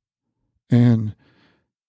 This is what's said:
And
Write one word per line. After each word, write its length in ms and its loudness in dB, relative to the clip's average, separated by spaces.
And 440 0